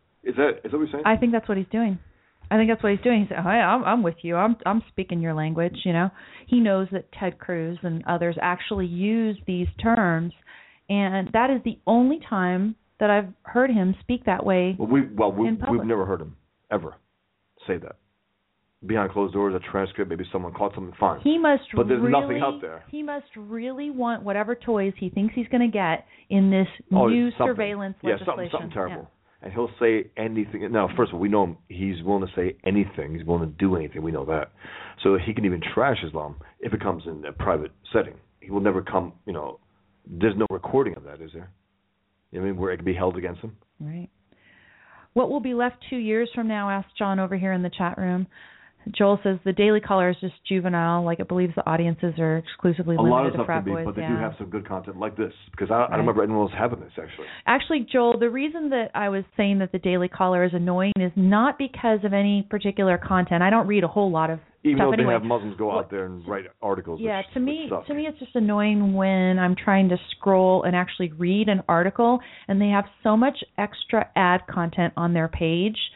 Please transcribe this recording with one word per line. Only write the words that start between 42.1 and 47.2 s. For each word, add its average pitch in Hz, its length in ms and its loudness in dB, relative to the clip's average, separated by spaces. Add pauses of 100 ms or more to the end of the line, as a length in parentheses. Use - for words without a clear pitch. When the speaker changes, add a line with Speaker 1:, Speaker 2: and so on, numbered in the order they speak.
Speaker 1:
You 90 80 -10
know 95 60 -4
what 98 40 -2
I - 40 -4
mean? 92 80 -6
Where 95 100 -2
it 90 60 -4
can 85 80 -10
be 92 80 0
held 90 240 -2
against 87 240 -8
him? 110 160 -14 (220)
Speaker 2:
Right. 160 300 -12 (1040)
"What 254 160 2
will 285 100 0
be 247 140 -4
left 240 240 0 (120)
two 254 80 -6
years 226 360 0
from 226 140 -4
now?" 208 220 -2
asked 196 280 -6
John 196 220 0
over 190 180 -2